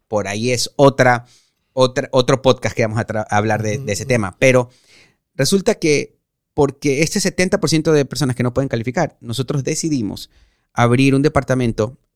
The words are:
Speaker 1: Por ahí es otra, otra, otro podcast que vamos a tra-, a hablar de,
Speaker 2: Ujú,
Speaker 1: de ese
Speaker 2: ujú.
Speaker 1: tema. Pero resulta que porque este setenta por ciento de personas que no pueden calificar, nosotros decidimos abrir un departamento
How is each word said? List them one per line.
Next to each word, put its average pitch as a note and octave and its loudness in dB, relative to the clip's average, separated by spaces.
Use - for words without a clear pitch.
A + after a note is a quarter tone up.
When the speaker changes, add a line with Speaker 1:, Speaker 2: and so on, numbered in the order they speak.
Speaker 1:
Por G2+ -2
ahí A2 -4
es A#2+ -4
otra, B2+ 4
otra, C3 0
otro B2+ 0
podcast B2+ 0
que B2 0
vamos A2 -2
a A2 -4
tra-, G#2+ -6
a G#2+ 0
hablar G#2+ 0
de, G#2 -4
Speaker 2:
Ujú, C3 -12
Speaker 1:
de G#2 -2
ese G#2+ -6
Speaker 2:
ujú. B2+ -4
Speaker 1:
tema. G#2+ -2
Pero B2 4
resulta F#3 0
que D3 -2
porque C#3 0
este E3 -2
setenta F#3 0
por D3+ -2
ciento D#3 0
de C#3+ 2
personas B2+ -4
que B2 -2
no B2 -2
pueden C3+ -2
calificar, B2+ -4
nosotros B2+ -4
decidimos C3 -4
abrir B2+ 2
un C#3 2
departamento B2+ -2